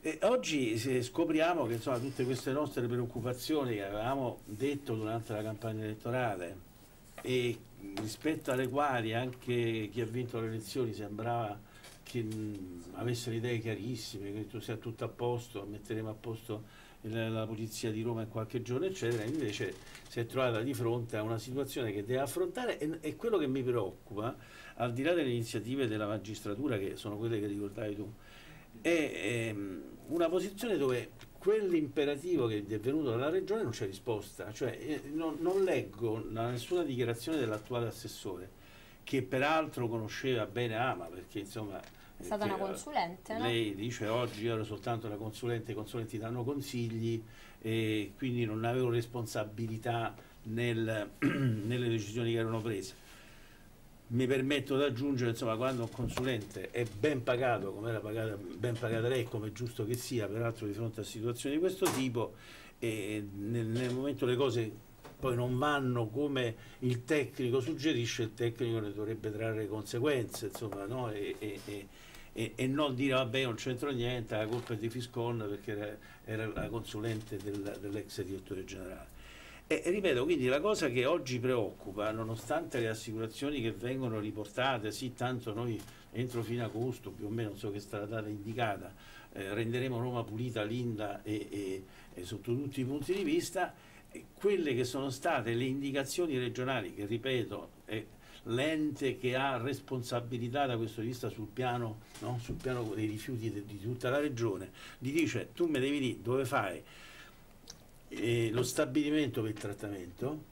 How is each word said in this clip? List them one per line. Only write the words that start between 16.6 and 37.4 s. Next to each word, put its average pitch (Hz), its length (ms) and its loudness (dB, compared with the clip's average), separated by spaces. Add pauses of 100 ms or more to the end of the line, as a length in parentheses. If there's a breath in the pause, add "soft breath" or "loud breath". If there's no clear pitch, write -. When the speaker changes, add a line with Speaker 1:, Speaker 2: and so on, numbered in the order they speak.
Speaker 1:
il, 113 300 -2
la 110 140 0
polizia 110 440 -4
di 110 100 0
Roma 113 220 0
in 107 60 -4
qualche 110 340 -4
giorno, 123 240 0
eccetera, 120 380 0
invece 117 500 -2 (340 loud breath)
si - 120 -4
è 117 60 0
trovata 123 360 2
di 135 120 0
fronte 117 420 0
a 107 60 2
una 113 160 0
situazione 127 540 -2
che 101 120 -2
deve 127 160 2
affrontare 180 580 0
e, 156 220 0
e 151 160 -4
quello 220 200 2
che 151 120 4
mi 131 140 2
preoccupa, 113 720 0 (420 loud breath)
al 120 160 2
di 123 100 0
là 160 100 6
delle 160 180 4
iniziative 120 580 0
della 107 180 2
magistratura, 107 720 -2
che 95 180 -2
sono 104 220 -6
quelle 113 220 2
che 104 60 0
ricordavi 101 500 -2
tu, 104 160 -6 (680 loud breath)
è, 117 680 2
ehm, 98 320 -4 (260)
una 165 220 4
posizione 196 480 0
dove 127 320 2 (280)
quell'imperativo 156 1080 4
che 107 200 2
è 107 120 0
venuto 135 320 2
dalla 120 180 4
Regione 190 340 2
non 131 100 0
c'è 117 140 -2
risposta, 98 680 -4
cioè, 123 180 0 (100)
eh, 147 220 -2 (100)
non, 156 280 0
non 185 240 4
leggo 113 640 2
la, 113 180 0
nessuna 123 360 0
dichiarazione 123 540 0
dell'attuale 117 500 0